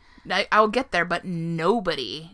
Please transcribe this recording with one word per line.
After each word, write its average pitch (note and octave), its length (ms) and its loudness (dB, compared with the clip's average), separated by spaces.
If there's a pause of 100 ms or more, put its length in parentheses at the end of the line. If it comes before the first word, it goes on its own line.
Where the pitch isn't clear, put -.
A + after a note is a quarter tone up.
(300)
I, F#3+ 220 0
I'll G#3+ 160 6
get A#3+ 240 -2
there, E3+ 120 2
but F3 200 -4
nobody E3 1080 -2